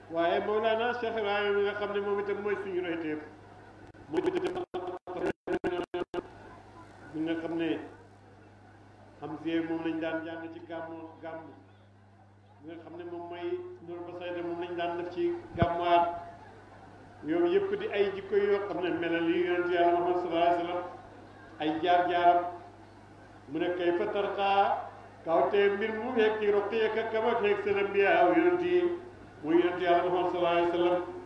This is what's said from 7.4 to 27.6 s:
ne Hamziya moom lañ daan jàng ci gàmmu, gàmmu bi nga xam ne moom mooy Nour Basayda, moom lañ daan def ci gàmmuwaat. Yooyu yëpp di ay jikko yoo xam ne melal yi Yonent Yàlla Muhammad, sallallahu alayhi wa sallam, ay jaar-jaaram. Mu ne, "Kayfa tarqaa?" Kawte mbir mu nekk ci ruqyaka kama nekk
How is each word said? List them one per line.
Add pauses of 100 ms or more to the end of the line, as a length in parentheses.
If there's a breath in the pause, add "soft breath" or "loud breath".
ne (1500)
Hamziya
moom
lañ
daan
jàng
ci
gàmmu, (180)
gàmmu (1040)
bi
nga
xam
ne
moom
mooy (320)
Nour
Basayda,
moom
lañ
daan
def
ci (200)
gàmmuwaat. (1160)
Yooyu
yëpp
di
ay
jikko
yoo
xam
ne
melal
yi
Yonent
Yàlla
Muhammad,
sallallahu
alayhi
wa
sallam, (720)
ay (100)
jaar-jaaram. (1040)
Mu
ne,
"Kayfa
tarqaa?" (360)
Kawte (140)
mbir
mu
nekk
ci
ruqyaka
kama
nekk